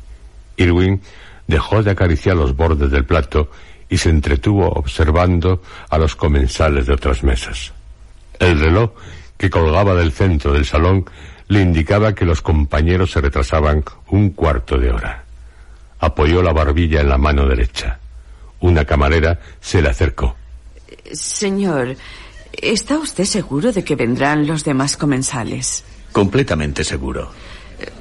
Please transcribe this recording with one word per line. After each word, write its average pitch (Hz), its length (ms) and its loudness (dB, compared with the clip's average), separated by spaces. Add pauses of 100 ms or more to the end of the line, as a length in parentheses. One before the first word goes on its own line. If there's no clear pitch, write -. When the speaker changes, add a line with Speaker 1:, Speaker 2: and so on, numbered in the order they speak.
(560)
Speaker 1:
Irwin 92 440 2 (460)
dejó 90 360 2
de 104 80 2
acariciar 92 460 2
los 67 200 0
bordes 73 340 2
del 69 140 2
plato 76 460 0 (380)
y 90 100 0
se - 100 0
entretuvo 90 600 2
observando 85 920 2 (260)
a 78 100 0
los 78 180 0
comensales 71 720 2
de 69 80 2
otras 65 280 -2
mesas. - 500 -2 (680)
El 87 220 4
reloj 92 320 2 (440)
que 95 140 0
colgaba 87 440 2
del 85 180 2
centro 80 400 2
del 71 120 2
salón 90 400 2 (440)
le 104 120 4
indicaba 95 540 2
que 98 100 -2
los 85 180 2
compañeros 80 680 2
se 85 100 -2
retrasaban 76 640 0 (240)
un 101 220 4
cuarto 69 480 0
de 62 140 2
hora. - 320 -6 (760)
Apoyó 90 440 2
la 87 100 2
barbilla 78 480 0
en 71 80 2
la 67 100 2
mano 71 280 2
derecha. 64 520 -2 (600)
Una 78 240 4
camarera 76 560 0 (200)
se - 220 0
le 73 60 2
acercó. - 480 -2 (760)
Speaker 2:
Señor, 180 840 -4 (560)
¿está 233 460 -2
usted 285 260 -4
seguro 196 480 -2
de 185 100 -2
que 151 140 -2
vendrán 135 500 0
los 156 160 -2
demás 135 340 -2
comensales? 127 880 -4 (280)
Speaker 3:
Completamente 87 720 0
seguro. 67 480 -6 (460)
Speaker 2:
Eh, - 120 -14 (100)